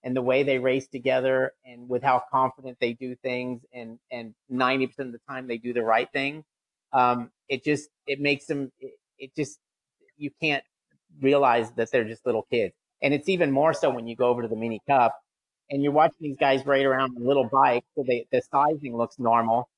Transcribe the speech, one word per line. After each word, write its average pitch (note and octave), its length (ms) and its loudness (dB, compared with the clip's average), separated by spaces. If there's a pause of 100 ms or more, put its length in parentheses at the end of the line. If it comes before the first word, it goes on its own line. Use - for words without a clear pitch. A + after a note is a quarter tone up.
and B2+ 140 -4
the C3 60 -2
way B2+ 200 2
they C3+ 160 0
race C3 300 0
together C3 640 0 (120)
and B2 240 -20
with B2 140 -2
how C3 200 4 (100)
confident C3 480 -2
they A#2 140 -2
do B2+ 220 -12
things B2 440 -6 (120)
and, A#2 260 -16 (120)
and A#2 240 -12 (140)
ninety C3 380 0
percent C3 220 -10
of A#2+ 40 -14
the A#2 160 -16
time C3 180 -12
they A#2 120 -6
do A#2+ 140 -8
the A#2+ 100 0
right A2+ 300 2
thing. C#3+ 300 -4 (500)
Um, B2 380 2 (180)
it C3 140 -4
just, D3 280 -2 (160)
it C#3 140 -4
makes C#3+ 260 -2
them, C#3+ 340 -6
it, C3 120 -14 (260)
it C3 180 -16
just, D3 220 -6 (580)
you D3 140 -10 (100)
can't D3 240 -2 (560)
realize C3 520 4
that A#2 200 -4
they're A#2+ 120 2
just A2+ 220 -12
little A2 240 -2
kids. A2 240 0 (280)
And C#3 120 2
it's D3 140 -4
even F3 240 2
more D3+ 220 2
so D3+ 160 0
when A#2+ 160 -6
you A#2 100 -10
go B2 120 2
over A#2+ 140 0
to A#2 60 -6
the A2 80 -4
Mini A2+ 320 -6
Cup B2 260 4 (560)
and C#3+ 120 -2
you're C#3+ 100 0
watching D#3+ 280 4
these D3 180 -8
guys C3+ 280 2
ride C#3 200 2
around C3 300 0
on A#2+ 100 -4
little C3+ 240 2
bikes, C3+ 440 2
so D3 120 -4
they, A#2+ 260 0
the B2+ 180 2
sizing C#3+ 460 0
looks A#2 220 -4
normal. A#2 600 2